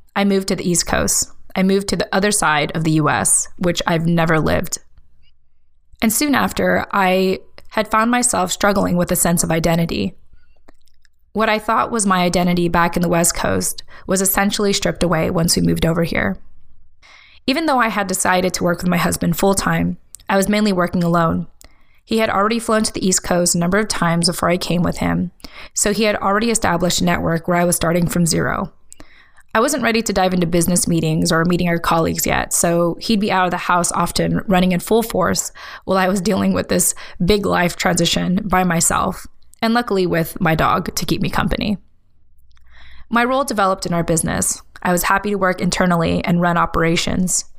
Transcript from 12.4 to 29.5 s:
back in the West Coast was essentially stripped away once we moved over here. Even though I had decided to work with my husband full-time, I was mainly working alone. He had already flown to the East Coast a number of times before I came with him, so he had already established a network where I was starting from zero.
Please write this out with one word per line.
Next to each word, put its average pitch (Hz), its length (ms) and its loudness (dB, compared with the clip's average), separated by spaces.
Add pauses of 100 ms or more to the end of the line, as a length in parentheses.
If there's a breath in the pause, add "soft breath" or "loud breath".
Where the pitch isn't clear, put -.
back 170 280 2
in 180 60 0
the 175 60 2
West 170 260 2
Coast - 480 -2 (240 loud breath)
was 190 140 0
essentially 202 520 0
stripped 175 300 -2
away 170 280 0
once 175 260 0
we 180 60 2
moved 165 240 0
over 170 180 0
here. - 340 -2 (1080 loud breath)
Even 311 200 0
though 277 120 2
I 226 100 2
had 202 180 0
decided 185 480 0
to - 100 -4
work 175 140 0
with 180 100 -4
my 175 80 2
husband 170 420 0
full-time, 175 600 0 (300)
I 202 80 2
was 196 120 2
mainly 208 240 2
working 180 320 0
alone. 170 440 0 (560 soft breath)
He 226 140 -2
had 220 120 2
already 214 280 0
flown 220 240 0
to - 100 -2
the - 140 -4
East 185 160 2
Coast 180 320 2
a 175 40 0
number 175 200 2
of 214 80 0
times 170 420 0
before 175 200 0
I 175 80 4
came 175 260 -2
with 165 160 -2
him, 175 320 -2 (440 loud breath)
so - 180 0
he 214 120 0
had 208 120 2
already 208 340 0
established 180 500 0
a 185 40 2
network 175 420 0
where 175 100 2
I 175 80 2
was 175 120 2
starting 170 320 0
from 170 180 2
zero. 165 460 -2 (840 loud breath)